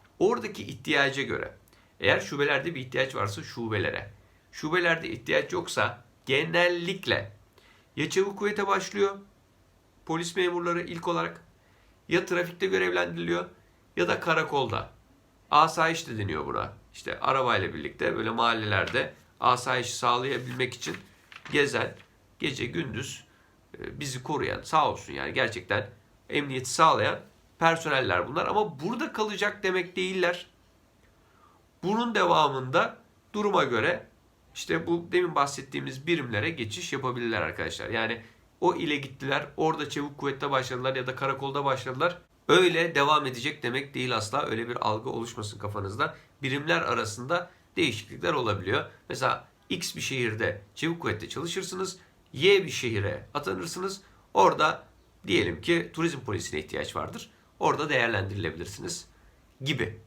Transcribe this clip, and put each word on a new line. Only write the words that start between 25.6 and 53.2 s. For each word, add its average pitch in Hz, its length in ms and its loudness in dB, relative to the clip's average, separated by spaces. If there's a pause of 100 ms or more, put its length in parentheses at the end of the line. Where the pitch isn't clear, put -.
emniyeti 135 420 -2
sağlayan 143 500 6 (380)
personeller 139 680 4
bunlar. 156 180 -2
Ama 190 340 2
burada 233 320 -4
kalacak 208 500 -2
demek 185 340 0
değiller. 185 500 0 (1400)
Bunun 226 320 0
devamında 160 840 4 (340)
duruma 196 320 4
göre 123 420 0 (480)
işte 165 320 -2
bu 170 260 0
demin 175 220 2
bahsettiğimiz 139 720 -2
birimlere 139 440 0
geçiş 139 420 -6
yapabilirler 120 500 -2
arkadaşlar. 78 460 -4
Yani 113 340 -2 (380)
o 175 140 4
ile 147 220 -2
gittiler, 139 500 -4 (100)
orada 156 320 0
çevik 143 300 -6
kuvvette 139 320 -4
başladılar 131 460 0
ya 127 100 -2
da 131 100 -4
karakolda 139 480 -2
başladılar. 135 540 0 (300)
Öyle 165 460 6
devam 143 320 6
edecek 127 360 -4
demek 135 320 -4
değil 127 220 -2
asla. 110 300 -2
Öyle 117 220 -4
bir 120 80 -4 (100)
algı 110 240 -2
oluşmasın 113 480 -8
kafanızda. 104 580 -4 (260)
Birimler 143 400 0
arasında 120 680 -2 (260)
değişiklikler 139 560 -2
olabiliyor. 113 520 0 (240)
Mesela 127 400 -2 (200)
X - 280 -4
bir 131 40 -8
şehirde 113 640 -2 (120)
çevik 170 260 -2
kuvvette 104 280 -4
çalışırsınız, 185 680 -6 (340)
Y 180 320 6
bir 147 60 -6
şehire 95 640 -2